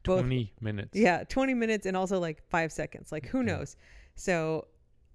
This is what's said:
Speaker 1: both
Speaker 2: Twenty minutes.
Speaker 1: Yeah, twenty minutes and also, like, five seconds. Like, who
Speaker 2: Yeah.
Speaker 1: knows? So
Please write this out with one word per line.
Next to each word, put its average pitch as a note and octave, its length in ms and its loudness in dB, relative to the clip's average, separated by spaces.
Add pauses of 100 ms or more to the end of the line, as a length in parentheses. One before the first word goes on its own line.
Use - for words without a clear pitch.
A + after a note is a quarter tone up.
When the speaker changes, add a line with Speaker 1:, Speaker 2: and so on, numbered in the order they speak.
Speaker 1:
both A2+ 200 4
Speaker 2:
Twenty B2 380 0
minutes. G#2+ 380 -4
Speaker 1:
Yeah, F3+ 260 6
twenty C4 300 0
minutes A3 320 0
and F#3+ 100 0
also, F#3+ 220 2
like, E3 300 -2
five E3 240 0
seconds. - 400 -8
Like, D#3 140 -6
who C4 120 -2
Speaker 2:
Yeah. B3+ 60 2 (140)
Speaker 1:
knows? C#3+ 180 -10 (400)
So D#3+ 500 0 (480)